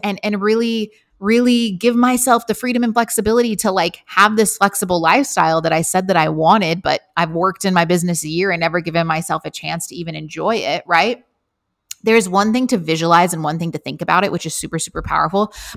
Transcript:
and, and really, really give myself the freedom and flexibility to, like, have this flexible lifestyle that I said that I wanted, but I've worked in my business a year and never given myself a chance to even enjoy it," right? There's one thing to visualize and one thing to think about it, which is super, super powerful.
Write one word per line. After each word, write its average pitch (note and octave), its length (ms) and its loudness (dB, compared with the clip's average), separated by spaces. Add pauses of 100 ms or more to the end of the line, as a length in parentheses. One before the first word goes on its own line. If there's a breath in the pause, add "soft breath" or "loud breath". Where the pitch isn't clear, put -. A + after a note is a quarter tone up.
and, G3+ 200 -4
and G#3 180 -2
really, A3 500 0 (280 soft breath)
really A#3 540 2
give A#3 240 2
myself B3 500 2
the G#3+ 80 -2
freedom B3 280 -2
and A#3 120 0
flexibility A3+ 640 0
to, G#3 140 -2
like, F3+ 360 -2
have G#3+ 320 2
this G#3 180 2
flexible F#3 460 0
lifestyle E3 580 2
that D#3+ 140 0
I D#3+ 80 2
said F#3+ 260 -2
that F#3+ 80 4
I D#3 140 2
wanted, E3 500 2
but - 220 -2 (120)
I've E3 180 -2
worked F3 340 -2
in F#3 80 0
my F3 100 4
business F3 400 0
a D#3 40 -10
year F3 220 0
and E3+ 100 -2
never E3 200 0
given E3 260 -2
myself D#3+ 380 -4
a D#3+ 60 -8
chance D#3+ 380 -8
to - 80 -18
even E3 180 -10
enjoy D#3 420 -4
it," D#3+ 300 -4
right? F#3+ 360 2 (800)
There's A3 240 4
one G3+ 240 2
thing B3+ 140 0
to A#3+ 120 2
visualize E3 540 2
and D#3+ 120 -6
one D#3 160 -2
thing E3+ 100 -4
to D#3+ 80 -8
think C3+ 240 -10
about F3 220 2
it, - 80 -2
which E3+ 120 -4
is D#3+ 120 -8
super, D#3+ 240 -6
super - 220 -10
powerful. D#3+ 500 -2 (240 loud breath)